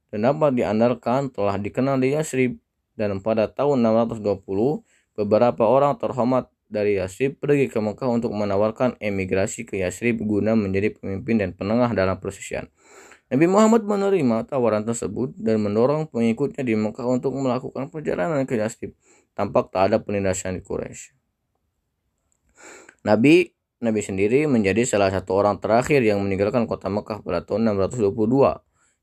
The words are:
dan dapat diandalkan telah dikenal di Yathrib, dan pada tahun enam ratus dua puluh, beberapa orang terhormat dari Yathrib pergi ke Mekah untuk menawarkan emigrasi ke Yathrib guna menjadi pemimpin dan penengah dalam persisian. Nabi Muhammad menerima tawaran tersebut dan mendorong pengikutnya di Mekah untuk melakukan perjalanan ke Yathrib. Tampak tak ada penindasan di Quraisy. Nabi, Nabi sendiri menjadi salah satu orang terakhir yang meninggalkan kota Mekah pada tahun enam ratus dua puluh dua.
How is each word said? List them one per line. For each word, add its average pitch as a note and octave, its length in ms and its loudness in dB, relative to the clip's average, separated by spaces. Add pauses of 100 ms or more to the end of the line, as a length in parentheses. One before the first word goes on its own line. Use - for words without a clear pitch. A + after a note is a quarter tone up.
dan G#2+ 160 -8
dapat D3 320 0
diandalkan A#2 720 0
telah G2+ 320 -4
dikenal B2+ 400 -2
di C3 160 0
Yathrib, C3 480 -2 (320)
dan G2+ 240 -4
pada A2 320 -2
tahun C3+ 320 0
enam A2+ 240 4
ratus A2 160 -8
dua G2+ 160 0
puluh, A#2 480 -2 (240)
beberapa G#2+ 560 2
orang C#3 320 4
terhormat B2 480 -2 (240)
dari G#2 240 0
Yathrib F#2+ 480 -4
pergi C#3+ 240 2
ke A2+ 160 -2
Mekah G#2+ 240 -4
untuk A#2 240 0
menawarkan G#2 720 0
emigrasi G2 640 -2
ke F#2+ 160 -4
Yathrib A2+ 400 -2
guna G#2+ 320 0
menjadi G2 400 0
pemimpin G2 480 -2
dan F2+ 80 -4
penengah A#2 400 0
dalam F#2+ 320 0
persisian. - 480 -10 (560)
Nabi C3+ 160 2
Muhammad G#3+ 400 4
menerima G3 640 0
tawaran A2 400 0
tersebut A2+ 480 -6
dan A2 240 0
mendorong B2 480 0
pengikutnya A#2+ 560 -2
di A2 160 0
Mekah G#2+ 240 -4
untuk B2+ 320 -2
melakukan C3 560 -4
perjalanan D3+ 560 -4
ke C3 80 -4
Yathrib. G#2+ 400 -6 (400)
Tampak C#3 320 -2
tak G2 240 0
ada A2 80 2
penindasan F#2+ 560 -4
di F2+ 80 -10
Quraisy. - 480 -10 (1900)
Nabi, B2+ 480 4 (320)
Nabi A2 160 0
sendiri G#2+ 480 0
menjadi G2+ 400 2
salah G2 240 2
satu F#2+ 240 -2
orang G2+ 240 2
terakhir B2 480 2
yang G2+ 160 0
meninggalkan G2+ 480 0
kota F#2+ 160 -6
Mekah G#2 320 -6
pada E2+ 240 -4
tahun A2 240 -2
enam G2 160 0
ratus F#2 160 -4
dua G2+ 160 0
puluh A2 160 0
dua. C3 200 4 (520)